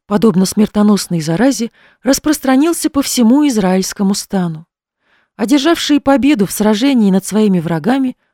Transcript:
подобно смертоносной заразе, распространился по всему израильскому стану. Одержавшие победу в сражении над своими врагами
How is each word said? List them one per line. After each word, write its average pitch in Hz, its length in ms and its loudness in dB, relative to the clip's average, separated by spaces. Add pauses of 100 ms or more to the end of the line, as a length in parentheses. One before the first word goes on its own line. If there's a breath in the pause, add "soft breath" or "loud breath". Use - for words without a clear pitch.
подобно 190 400 2
смертоносной 208 720 0
заразе, 220 500 -2 (320 soft breath)
распространился 285 840 0
по 277 140 -2
всему 254 440 2
израильскому 190 680 -2
стану. 170 520 -6 (680)
Одержавшие 285 640 0
победу 269 460 2
в - 60 -10
сражении 214 580 0
над 190 160 0
своими 196 340 0
врагами 196 560 -2 (180)